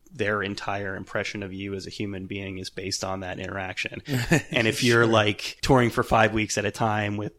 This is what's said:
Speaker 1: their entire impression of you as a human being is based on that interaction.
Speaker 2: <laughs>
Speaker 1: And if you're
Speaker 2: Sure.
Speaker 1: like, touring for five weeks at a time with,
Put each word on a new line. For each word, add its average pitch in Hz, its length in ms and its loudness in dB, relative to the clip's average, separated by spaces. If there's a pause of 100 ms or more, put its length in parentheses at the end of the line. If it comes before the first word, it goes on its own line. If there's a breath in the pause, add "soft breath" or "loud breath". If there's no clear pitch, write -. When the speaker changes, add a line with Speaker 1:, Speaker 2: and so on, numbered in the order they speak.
(160)
Speaker 1:
their 104 280 0
entire 101 500 -4
impression 101 480 -6
of 95 100 -8
you 98 220 -8
as 90 140 -8
a - 20 -12
human 101 360 -8
being 98 320 -8
is 92 120 -10
based 95 320 -6
on 95 180 -4
that 92 200 -8
interaction. 95 680 -6
Speaker 2:
<laughs> 135 460 0
Speaker 1:
And 117 160 2
if 110 160 0
you're 117 180 8
Speaker 2:
Sure. 113 100 6
Speaker 1:
like, 107 480 2
touring 123 300 6
for 120 140 0
five 110 280 4
weeks 110 240 0
at 104 80 0
a 101 60 2
time 104 460 0
with, 104 220 -6